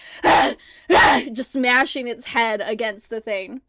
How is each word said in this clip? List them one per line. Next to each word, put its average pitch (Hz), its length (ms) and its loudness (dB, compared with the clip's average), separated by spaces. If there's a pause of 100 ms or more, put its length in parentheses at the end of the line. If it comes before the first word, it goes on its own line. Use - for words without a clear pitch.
(220)
Ah! 302 320 2 (360)
Ah! - 320 6 (100)
just 233 200 -10
smashing 254 560 0
its 233 180 -10
head 226 380 -2
against 220 460 -6
the 226 100 -8
thing. 202 480 -8